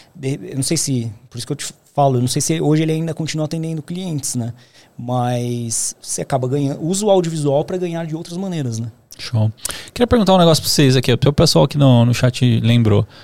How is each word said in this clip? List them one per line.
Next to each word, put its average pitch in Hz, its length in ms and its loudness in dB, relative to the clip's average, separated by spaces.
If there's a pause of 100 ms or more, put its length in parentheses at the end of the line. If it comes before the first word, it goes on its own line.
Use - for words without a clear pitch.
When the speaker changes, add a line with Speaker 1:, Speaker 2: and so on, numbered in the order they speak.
(140)
Speaker 1:
de-, 135 280 -6
eu 156 140 -10
não 135 60 -4
sei 156 160 -2
se, 120 340 -4 (160)
por - 80 -18
isso 120 100 -10
que 147 60 -8
eu - 40 -4
te - 100 -12 (280)
falo, 139 220 2
eu 120 60 2
não 123 60 0
sei 147 120 -2
se 160 180 -2
hoje 156 260 2
ele 156 80 0
ainda 160 200 -2
continua 156 320 -4
atendendo 160 380 -6
clientes, 175 520 -6
né? 117 200 -4 (420)
Mas 120 1040 -4
você - 220 -8
acaba 131 260 -2
ganhando, 139 340 -2
usa 190 220 -2
o 208 60 2
audiovisual 160 560 2
pra 185 100 -6
ganhar 165 300 -6
de 156 100 -8
outras 170 220 -10
maneiras, 156 400 -6
né? 117 120 -6 (280)
Speaker 2:
Show. 110 340 -2 (400)
Queria 240 140 0
perguntar 196 280 4
um 190 40 6
negócio 170 240 4
pra - 80 -4
vocês 131 260 4
aqui, 127 160 2
até 117 160 2
o 147 60 2
pessoal 160 320 4
aqui 147 100 -4
no, 123 300 6
no 120 80 2
chat 123 460 2
lembrou 113 460 4 (180)